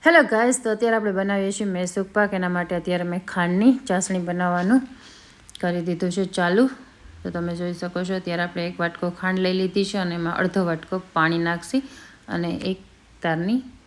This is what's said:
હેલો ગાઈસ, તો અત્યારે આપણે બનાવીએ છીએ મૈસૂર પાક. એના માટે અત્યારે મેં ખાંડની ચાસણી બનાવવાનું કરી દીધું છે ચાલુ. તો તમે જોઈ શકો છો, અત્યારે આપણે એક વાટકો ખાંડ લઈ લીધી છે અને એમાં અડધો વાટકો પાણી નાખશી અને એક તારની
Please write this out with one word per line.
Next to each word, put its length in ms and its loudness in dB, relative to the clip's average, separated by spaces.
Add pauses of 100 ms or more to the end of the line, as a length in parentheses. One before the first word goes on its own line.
હેલો 160 8 (100)
ગાઈસ, 320 4
તો 100 -2
અત્યારે 240 2
આપણે 160 0
બનાવીએ 440 0
છીએ 100 -2
મૈસૂર 360 -2 (120)
પાક. 240 2
એના 160 0
માટે 220 -2
અત્યારે 280 -2
મેં 160 -4
ખાંડની 500 2 (200)
ચાસણી 360 0
બનાવવાનું 540 2 (800)
કરી 260 -2
દીધું 300 -2
છે 80 0 (140)
ચાલુ. 260 4 (580)
તો 80 -8
તમે 260 -4
જોઈ 220 -6
શકો 300 -6
છો, 120 -2
અત્યારે 240 -4
આપણે 260 -6
એક 120 -12
વાટકો 280 -2 (100)
ખાંડ 240 0
લઈ 160 2
લીધી 300 0
છે 80 -2
અને 160 -2
એમાં 260 -4
અડધો 260 0
વાટકો 320 -4 (160)
પાણી 240 2
નાખશી 420 -2 (480)
અને 220 -4 (200)
એક 120 -6 (400)
તારની 340 0 (300)